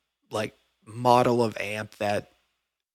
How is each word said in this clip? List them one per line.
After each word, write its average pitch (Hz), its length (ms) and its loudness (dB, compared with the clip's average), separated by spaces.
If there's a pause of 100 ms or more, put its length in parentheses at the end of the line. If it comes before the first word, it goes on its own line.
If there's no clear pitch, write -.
(320)
like, 110 240 -6 (300)
model 120 580 2
of 110 140 -4
amp 107 400 -10
that 104 340 -4 (640)